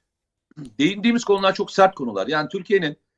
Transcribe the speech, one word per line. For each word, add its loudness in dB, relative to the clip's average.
değindiğimiz 0
konular 2
çok -6
sert 4
konular. -4
Yani -2
Türkiye'nin -2